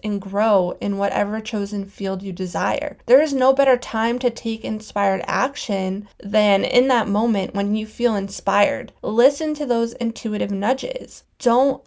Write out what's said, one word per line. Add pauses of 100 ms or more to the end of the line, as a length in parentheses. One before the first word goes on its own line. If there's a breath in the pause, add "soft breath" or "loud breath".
and
grow
in
whatever
chosen
field
you
desire.
There
is
no
better
time
to
take
inspired
action (120)
than
in
that
moment
when
you
feel
inspired. (100)
Listen
to
those
intuitive
nudges. (140)
Don't